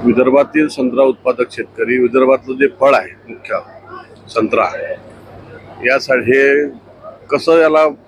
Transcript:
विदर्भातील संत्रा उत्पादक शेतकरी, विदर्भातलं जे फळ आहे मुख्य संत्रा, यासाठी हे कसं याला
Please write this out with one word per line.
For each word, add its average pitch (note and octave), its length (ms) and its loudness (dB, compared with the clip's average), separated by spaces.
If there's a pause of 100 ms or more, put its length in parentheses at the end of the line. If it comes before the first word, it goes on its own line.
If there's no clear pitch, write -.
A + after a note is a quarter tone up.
विदर्भातील C3+ 640 2
संत्रा B2+ 340 -2
उत्पादक B2 480 -2
शेतकरी, A#2+ 480 -6
विदर्भातलं C3 580 0
जे C#3 100 0 (140)
फळ C3+ 140 4
आहे G2 160 -2 (180)
मुख्य A2 300 -10 (760)
संत्रा, A2 300 2 (1200)
यासाठी B2+ 460 0
हे C#3 340 2 (640)
कसं E3 300 2
याला D#3 260 4 (220)